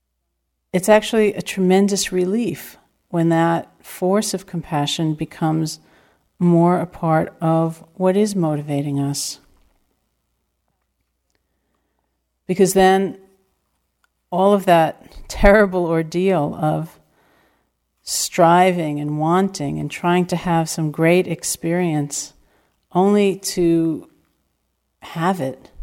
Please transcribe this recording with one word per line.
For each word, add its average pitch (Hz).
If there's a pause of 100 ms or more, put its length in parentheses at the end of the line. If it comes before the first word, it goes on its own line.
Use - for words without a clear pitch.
(720)
It's 180
actually 214
a 180
tremendous 190
relief 185 (300)
when 165
that 165 (160)
force 202
of 190
compassion 156
becomes 160 (580)
more 175
a 175
part 160
of 165 (100)
what 185
is 208
motivating 147
us. 139 (3000)
Because 185
then 190 (1120)
all 190
of 196
that 165 (140)
terrible 202
ordeal 165
of 156 (1000)
striving 170
and 151
wanting 160
and 151
trying 175
to 180
have 165
some 156
great 165
experience 165 (600)
only 196
to 165 (960)
have 175
it 131 (120)